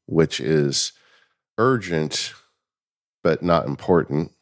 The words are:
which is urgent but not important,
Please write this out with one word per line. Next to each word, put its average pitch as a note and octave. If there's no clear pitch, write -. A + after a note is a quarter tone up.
which E2
is D2
urgent F#2
but -
not F2
important, D2+